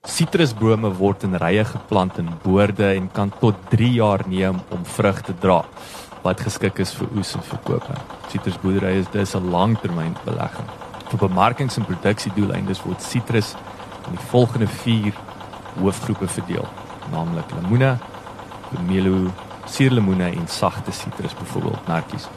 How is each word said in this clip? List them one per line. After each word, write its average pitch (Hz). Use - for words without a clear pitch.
Sitrusbome 110
word 95
in 95
rye 87
geplant -
in 85
boorde 101
en 95
kan 101
tot 107
drie 120
jaar 104
neem 92
om 90
vrug 98
te 98
dra, 90
wat 92
geskik -
is 92
vir -
oes -
en -
verkope. -
Sitrusboerdery 95
is 92
dus 101
'n 90
langtermynbelegging. 87
Vir 107
bemarkings- 101
en 107
produksiedoeleindes 95
word 92
sitrus -
in -
die 87
volgende 117
vier 104
hoofgroepe 98
verdeel, -
naamlik 82
lemoene, 120
pomelo, 95
suurlemoene 98
en 87
sagte -
sitrus, -
byvoorbeeld -
nartjies. -